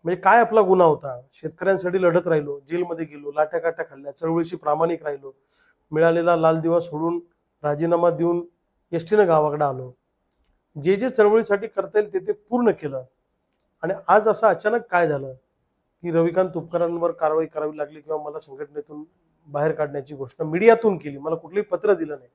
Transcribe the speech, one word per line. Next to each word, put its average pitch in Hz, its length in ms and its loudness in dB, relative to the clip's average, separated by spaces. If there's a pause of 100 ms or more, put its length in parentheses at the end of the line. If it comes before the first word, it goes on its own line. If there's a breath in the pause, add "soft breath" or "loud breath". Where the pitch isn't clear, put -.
म्हणजे 180 180 -4
काय 208 180 6
आपला 226 220 4
गुन्हा 180 260 6
होता? 131 340 -2 (120)
शेतकऱ्यांसाठी 180 680 -2
लढत 175 260 2
राहिलो, 143 320 -2 (100)
जेलमध्ये 170 360 -6
गेलो, 147 300 -14
लाट्याकाट्या 165 500 -2
खाल्ल्या, 139 260 -16
चळवळीशी 165 440 -4
प्रामाणिक 160 480 -2
राहिलो, 139 280 -10 (600)
मिळालेला 165 440 2
लाल 160 240 2
दिवा 165 200 0
सोडून 165 400 -4 (440)
राजीनामा 170 460 2
देऊन 170 320 0 (500)
एसटीनं 175 360 2
गावाकडे 151 360 2
आलो. 127 280 -4 (920)
जे 190 120 2
जे 240 140 -2
चळवळीसाठी 214 580 2
करता 202 320 -2
येईल 208 140 -4
ते 185 60 -2
ते 196 120 -6
पूर्ण 240 400 0
केलं 135 320 -8 (800)
आणि 175 100 -4 (140)
आज 208 200 4
असं 214 200 2
अचानक 220 340 0 (100)
काय 175 160 2
झालं 135 260 -4 (680)
की 170 100 -6
रविकांत 170 420 2
तुपकरांवर 170 580 -2
कारवाई 160 340 0
करावी 151 320 -8
लागली 151 240 -10
किंवा 151 220 -6
मला 147 160 -12
संघटनेतून 147 640 -14 (440)
बाहेर 147 240 -2
काढण्याची 143 440 -6
घोषणा 135 340 -8
मीडियातून 220 480 4
केली, 143 200 -12
मला 156 180 -6
कुठलंही 165 280 -6
पत्र 208 300 0
दिलं 156 200 -2
नाही. 131 220 -18